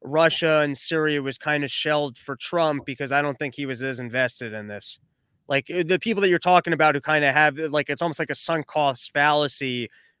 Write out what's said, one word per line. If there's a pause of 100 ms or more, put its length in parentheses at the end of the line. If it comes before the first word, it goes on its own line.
Russia
and
Syria
was
kinda
shelved
for
Trump,
because
I
don't
think
he
was
as
invested
in
this. (500)
Like,
uh,
the
people
that
you're
talking
about
who
kinda
have,
uh,
like,
it's
almost
like
a
sunk
cost
fallacy (320)